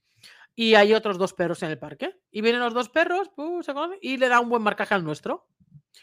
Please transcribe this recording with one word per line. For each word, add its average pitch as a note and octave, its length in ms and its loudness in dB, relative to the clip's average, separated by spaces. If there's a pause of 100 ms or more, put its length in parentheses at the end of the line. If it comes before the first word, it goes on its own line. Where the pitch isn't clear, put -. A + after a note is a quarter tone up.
(560)
Y A3 200 4
hay G#3 180 8
otros G#3+ 240 0
dos F3+ 160 -2
perros F3 300 -4
en D#3 80 -4
el D3 80 -10
parque. D#3 400 -12 (100)
Y G#3+ 120 -8
vienen A#3 200 2
los A#3 120 -2
dos A#3+ 160 -4
perros, F4 400 0
pu, E4 340 -8
se D#4+ 100 -8
conocen, E4+ 280 -8
y B3+ 160 -6
le B3+ 100 2
da B3 140 4
un A#3 80 -4
buen A#3 120 0
marcaje G#3 320 -2
al F#3 100 0
nuestro. F#3 440 -8 (560)